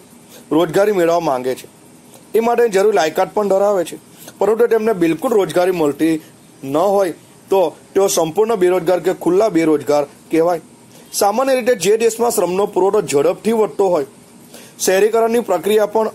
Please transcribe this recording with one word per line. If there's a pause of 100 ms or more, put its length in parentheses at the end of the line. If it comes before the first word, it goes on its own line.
(500)
રોજગારી
મેળવવા
માંગે
છે (680)
એ
માટે
જરૂરી
લાયકાત
પણ
ધરાવે
છે (400)
પરંતુ
તેમને
બિલકુલ
રોજગારી
મળતી (440)
ન
હોય (380)
તો (180)
તેઓ
સંપૂર્ણ
બેરોજગાર
કે
ખુલ્લા
બેરોજગાર (260)
કહેવાય. (520)
સામાન્ય
રીતે
જે
દેશમાં
શ્રમનો
પુરવઠો
ઝડપથી
વધતો
હોય, (760)
શહેરીકરણની
પ્રક્રિયા
પણ